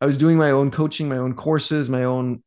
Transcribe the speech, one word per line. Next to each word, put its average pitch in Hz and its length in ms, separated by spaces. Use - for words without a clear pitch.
I 135 40
was 139 120
doing 160 200
my 151 140
own 139 180
coaching, 151 380
my 131 100
own 127 160
courses, 151 560
my 127 140
own, 127 440